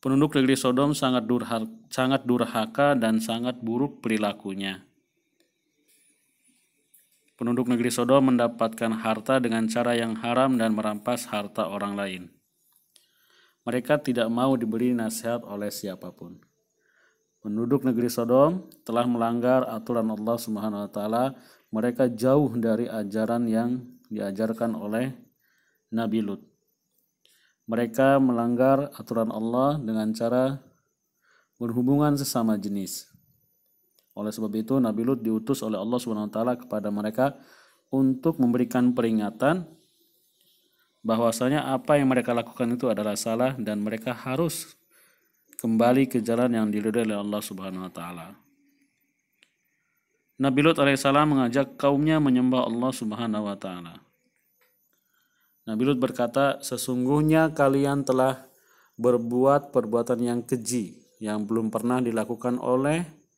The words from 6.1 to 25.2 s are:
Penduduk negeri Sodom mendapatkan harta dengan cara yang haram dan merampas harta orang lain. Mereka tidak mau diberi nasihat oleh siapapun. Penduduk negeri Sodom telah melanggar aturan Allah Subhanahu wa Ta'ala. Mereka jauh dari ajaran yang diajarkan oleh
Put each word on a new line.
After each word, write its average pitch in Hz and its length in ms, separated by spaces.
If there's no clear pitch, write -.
Penduduk 120 320
negeri 120 240
Sodom 131 400
mendapatkan 117 640
harta 113 480
dengan 113 240
cara 120 320
yang 117 240
haram 127 320
dan 113 240
merampas 107 500
harta 104 380
orang 101 320
lain. 95 320
Mereka 127 400
tidak 120 240
mau 127 240
diberi 117 400
nasihat 117 500
oleh 101 300
siapapun. 92 640
Penduduk 117 480
negeri 120 180
Sodom 131 640
telah 120 240
melanggar 120 560
aturan 113 480
Allah 110 240
Subhanahu 107 500
wa - 60
Ta'ala. 113 400
Mereka 120 400
jauh 131 400
dari 113 320
ajaran 110 640
yang 120 320
diajarkan 110 640
oleh 113 400